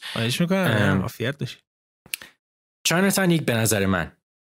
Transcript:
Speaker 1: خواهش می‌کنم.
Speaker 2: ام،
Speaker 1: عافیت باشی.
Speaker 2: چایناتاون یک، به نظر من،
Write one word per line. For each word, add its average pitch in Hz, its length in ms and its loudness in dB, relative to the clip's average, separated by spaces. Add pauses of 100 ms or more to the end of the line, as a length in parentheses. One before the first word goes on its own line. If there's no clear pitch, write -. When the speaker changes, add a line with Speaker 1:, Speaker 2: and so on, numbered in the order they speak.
(120)
Speaker 1:
خواهش 117 280 -2
می‌کنم. 175 380 0
Speaker 2:
ام، 98 240 2
Speaker 1:
عافیت 113 360 -6
باشی. - 180 -8 (1300)
Speaker 2:
چایناتاون 190 440 2
یک، 165 120 2
به 123 120 0
نظر 110 320 2
من، 90 300 -2 (420)